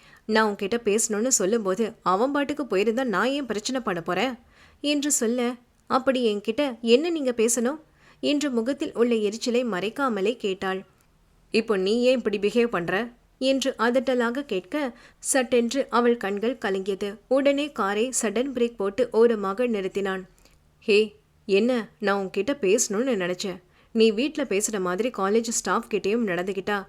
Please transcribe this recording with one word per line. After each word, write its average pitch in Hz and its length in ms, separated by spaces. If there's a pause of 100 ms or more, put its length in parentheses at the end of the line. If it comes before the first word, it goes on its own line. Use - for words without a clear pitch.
(260)
"நான் 214 240
உன்கிட்ட 202 360
பேசணும்னு 214 420
சொல்லும்போது 208 600 (160)
அவன் 196 280
பாட்டுக்கு 285 340
போயிருந்தா 220 380
நான் 214 260
ஏன் 277 160
பிரச்சனை 233 360
பண்ண 175 200
போறேன்?" 190 340 (460)
என்று 294 300
சொல்ல, 247 420 (360)
"அப்படி 262 360
என்கிட்ட 220 380 (180)
என்ன 254 280
நீங்க 285 220
பேசணும்?" 240 480 (440)
என்று 285 260
முகத்தில் 262 440
உள்ள 240 220
எரிச்சலை 226 500
மறைக்காமலே 214 720
கேட்டாள். 190 440 (720)
"இப்போ 220 240
நீ 190 240
ஏன் 254 160
இப்படி 214 200
பிஹேவ் 208 300
பண்ற?" 175 260 (460)
என்று 269 380
அதட்டலாக 247 680
கேட்க, 185 300 (440)
சட்டென்று 247 680
அவள் 240 280
கண்கள் 202 400
கலங்கியது. 196 520 (180)
உடனே 277 440
காரை 208 380
சடன் 247 440
பிரேக் 233 240
போட்டு 202 340
ஓரமாக 220 560
நிறுத்தினான். 190 560 (560)
"ஹே, 208 200 (480)
என்ன, 220 420 (100)
நான் 202 220
உன்கிட்ட 202 400
பேசணும்னு 214 540
நினைச்சேன். 180 440 (360)
நீ 226 160
வீட்ல 285 320
பேசுற 208 360
மாதிரி 185 300
காலேஜ் 226 400
ஸ்டாஃப் 214 420
கிட்டேயும் 208 360
நடந்துக்கிட்டா 190 600